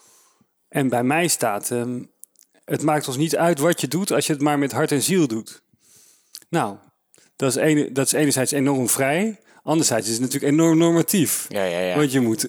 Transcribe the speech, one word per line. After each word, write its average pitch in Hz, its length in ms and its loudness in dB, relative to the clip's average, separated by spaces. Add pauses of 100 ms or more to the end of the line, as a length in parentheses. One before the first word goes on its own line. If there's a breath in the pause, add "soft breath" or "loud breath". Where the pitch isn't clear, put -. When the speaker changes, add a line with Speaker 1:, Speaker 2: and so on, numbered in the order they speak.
(680 soft breath)
Speaker 1:
En 139 200 0
bij 120 140 0
mij 160 240 2
staat, 104 440 -2
ehm, 123 280 -4 (680)
"Het 143 180 -4
maakt 151 240 0
ons 131 100 -6
niet 151 180 0
uit 170 240 2
wat 165 220 2
je 143 60 -2
doet, 175 240 -4
als 135 160 0
je 160 60 0
het 139 80 -4
maar 147 180 2
met 139 120 -2
hart 143 200 -2
en 143 100 0
ziel 160 260 2
doet." 110 360 -8 (840 loud breath)
Nou, 120 260 -2 (600 soft breath)
dat 135 140 0
is 117 60 0
ene-, 147 360 2
dat 131 140 0
is - 60 -2
enerzijds 135 400 0
enorm 135 380 0
vrij. 170 500 -2 (240 soft breath)
Anderzijds 120 440 0
is 113 60 -2
het 113 80 -2
natuurlijk 135 320 -2
enorm 160 240 4
normatief. 165 720 2
Speaker 2:
Ja, 104 140 -2
ja, 87 160 -2
ja. 90 160 -2
Speaker 1:
Want 147 160 2
je 135 80 0
moet 113 300 0